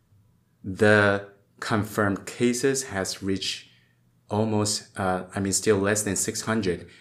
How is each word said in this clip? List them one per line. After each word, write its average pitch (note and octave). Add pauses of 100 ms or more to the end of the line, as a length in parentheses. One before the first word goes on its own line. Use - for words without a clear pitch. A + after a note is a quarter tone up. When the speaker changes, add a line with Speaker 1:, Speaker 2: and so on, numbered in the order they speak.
(640)
Speaker 1:
Mm-hmm. F#2+
Speaker 2:
the G#2 (300)
confirmed G#2
cases B2+
has F#2+
reached - (600)
almost, G#2
uh, F#2 (100)
I G#2
mean, G2
still G#2
less G#2
than G2+
six -
hundred F#2+ (140)